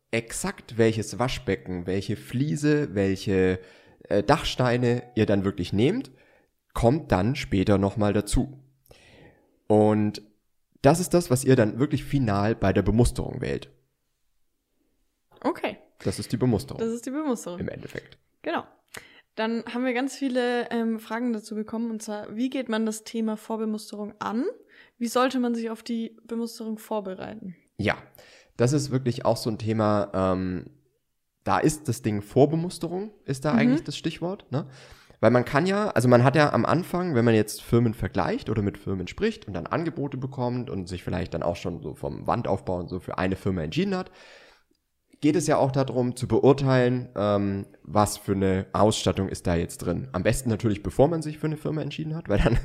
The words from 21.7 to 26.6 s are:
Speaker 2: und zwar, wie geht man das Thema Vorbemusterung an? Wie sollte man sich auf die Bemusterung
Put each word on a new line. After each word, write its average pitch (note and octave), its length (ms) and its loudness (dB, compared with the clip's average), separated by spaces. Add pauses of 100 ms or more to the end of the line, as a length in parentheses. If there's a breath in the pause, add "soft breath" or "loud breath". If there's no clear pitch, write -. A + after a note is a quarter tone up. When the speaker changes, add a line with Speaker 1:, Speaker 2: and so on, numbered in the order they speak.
Speaker 2:
und G#3+ 120 -8
zwar, G#3 320 -10
wie B3 160 -2
geht C4 180 -6
man A3 180 0
das A3 180 -6
Thema A3 320 -4
Vorbemusterung G#3+ 840 -8
an? G#3+ 240 -2 (540 soft breath)
Wie A#3+ 100 -4
sollte B3+ 320 0
man A#3+ 140 0
sich A3+ 160 -6
auf G#3+ 120 -12
die A3+ 420 -6
Bemusterung A3+ 540 -8